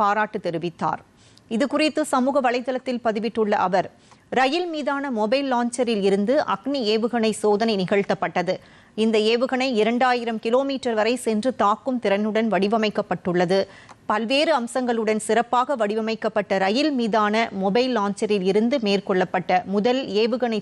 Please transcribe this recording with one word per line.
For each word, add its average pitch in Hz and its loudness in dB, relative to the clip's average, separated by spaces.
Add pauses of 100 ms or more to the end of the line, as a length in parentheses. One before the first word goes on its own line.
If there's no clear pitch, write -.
பாராட்டு 208 0
தெரிவித்தார். 165 -4 (540)
இதுகுறித்து 294 0 (120)
சமூக 262 0
வலைதளத்தில் 247 -2
பதிவிட்டுள்ள 214 0 (100)
அவர், 185 0 (500)
ரயில் 320 0
மீதான 277 -4 (100)
மொபைல் 262 0
லாஞ்சரில் 240 0
இருந்து 202 2 (220)
அக்னி 277 -4 (140)
ஏவுகணை 220 0 (100)
சோதனை 214 2
நிகழ்த்தப்பட்டது. 180 0 (480)
இந்த 220 2 (140)
ஏவுகணை 254 0 (140)
இரண்டாயிரம் 233 0
கிலோமீட்டர் 254 0
வரை 220 2 (120)
சென்று 220 0 (120)
தாக்கும் 220 0
திறனுடன் 214 0
வடிவமைக்கப்பட்டுள்ளது. 196 0 (520)
பல்வேறு 269 2
அம்சங்களுடன் 233 -2
சிறப்பாக 247 0
வடிவமைக்கப்பட்ட 214 -2
ரயில் 254 2
மீதான 214 2 (280)
மொபைல் 220 0
லாஞ்சரில் 202 -2
இருந்து 233 2 (100)
மேற்கொள்ளப்பட்ட 185 0 (160)
முதல் 247 0 (220)
ஏவுகணை 233 -2